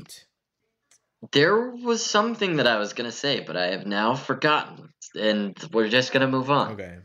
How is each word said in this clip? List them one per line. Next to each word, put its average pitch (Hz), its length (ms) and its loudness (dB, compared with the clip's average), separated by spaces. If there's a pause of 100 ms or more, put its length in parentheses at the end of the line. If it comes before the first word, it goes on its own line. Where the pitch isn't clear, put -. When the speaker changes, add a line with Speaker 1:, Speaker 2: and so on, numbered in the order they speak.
Speaker 1:
eight. - 180 -20 (1040)
Speaker 2:
there 202 380 4
was 240 340 -2
something 208 540 0
that 127 100 4
I 110 120 4
was 101 140 -4
gonna 120 180 -6
say, 135 300 -2
but 80 160 -10
I 90 100 0
have 92 180 -4
now 104 300 0
forgotten, 135 760 -2 (280)
and 104 360 0 (160)
we're 110 180 2
just 123 240 2
gonna 135 140 4
move 131 220 -2
on. 139 240 2
Speaker 1:
Okay. 92 320 -12